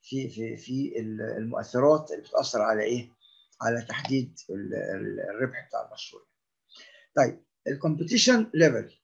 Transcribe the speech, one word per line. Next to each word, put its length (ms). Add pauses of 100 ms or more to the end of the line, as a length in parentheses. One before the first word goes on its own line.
في، 280
في، 280
في 420
ال-، 380
المؤثرات 720
اللي 120
بتأثر 380
على 220
ايه؟ 260 (520)
على 200
تحديد 580 (100)
ال-، 240
ال-، 460 (100)
الربح 380
بتاع 200
المشروع. 360 (920)
طيب، 280 (240)
الكومبيتيشن 880
level. 400 (100)